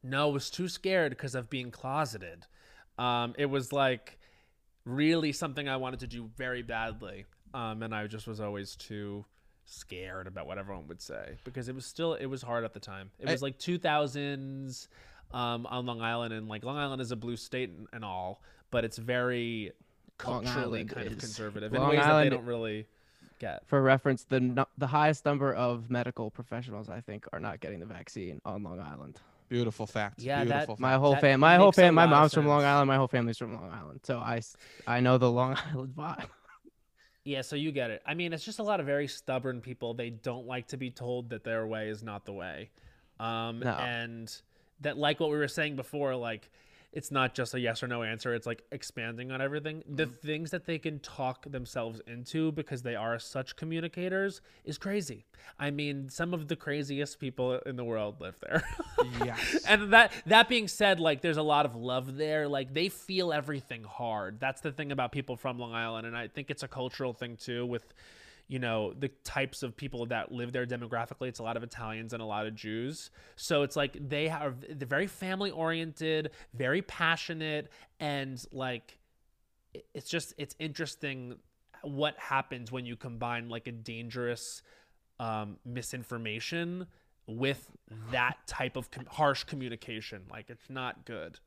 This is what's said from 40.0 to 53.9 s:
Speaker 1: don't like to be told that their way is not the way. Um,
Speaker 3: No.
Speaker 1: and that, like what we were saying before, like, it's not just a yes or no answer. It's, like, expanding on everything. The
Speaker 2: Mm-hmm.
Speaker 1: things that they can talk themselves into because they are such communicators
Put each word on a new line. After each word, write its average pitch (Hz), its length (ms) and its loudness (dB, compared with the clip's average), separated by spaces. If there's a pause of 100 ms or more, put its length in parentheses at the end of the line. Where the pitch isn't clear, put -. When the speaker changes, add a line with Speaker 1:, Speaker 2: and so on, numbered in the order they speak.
Speaker 1:
don't 120 360 -6
like 123 220 -6
to 147 80 -8
be 127 140 -6
told 123 400 -4
that 113 120 -8
their 113 240 -2
way 110 220 -4
is 107 140 -6
not 104 240 -10
the 101 80 -8
way. 90 360 -8 (480)
Um, 113 420 -4
Speaker 3:
No. 123 120 0
Speaker 1:
and 117 600 -4 (480)
that, 143 160 -2
like 147 220 2
what 160 100 4
we 147 80 2
were 143 100 2
saying 151 280 -2
before, 139 400 -2
like, 117 340 -6 (420)
it's - 180 -8
not 131 240 4
just 123 200 -2
a 127 40 0
yes 113 240 0
or 127 60 -4
no 120 160 -2
answer. 113 320 -2
It's, 110 100 -4
like, 117 240 -4
expanding 120 600 -8
on 131 80 -4
everything. 151 480 -2
The 147 180 0
Speaker 2:
Mm-hmm. 123 200 -12
Speaker 1:
things 151 260 -2
that 180 120 -4
they 165 140 -2
can 151 220 -4
talk - 500 -4
themselves 117 560 -6
into 151 460 -2
because 143 300 -6
they 120 120 -4
are 113 240 0
such - 380 -8
communicators 180 840 -2 (240)